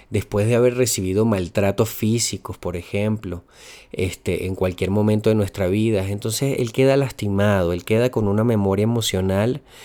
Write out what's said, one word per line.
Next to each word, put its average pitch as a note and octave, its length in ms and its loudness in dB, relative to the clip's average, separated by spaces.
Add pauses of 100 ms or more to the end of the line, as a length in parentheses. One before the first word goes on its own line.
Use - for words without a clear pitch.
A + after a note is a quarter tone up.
después G#2 380 0
de A#2+ 80 2
haber A#2+ 200 4
recibido G#2+ 500 0
maltratos G2+ 640 0
físicos, A2 680 -2
por F2 200 -6
ejemplo, G2+ 640 -4 (480)
este, - 540 -4
en F#2+ 100 -4
cualquier F#2 360 -2
momento G#2+ 380 2
de A2 60 4
nuestra G2 320 0
vida. G#2 400 0
Entonces, A2+ 520 -4
él A#2+ 120 -2
queda C3+ 240 2
lastimado, G2+ 800 0
él F2+ 100 -6
queda A#2+ 280 2
con G#2+ 180 0
una G#2+ 160 2
memoria G2+ 380 2
emocional, A2 800 0 (240)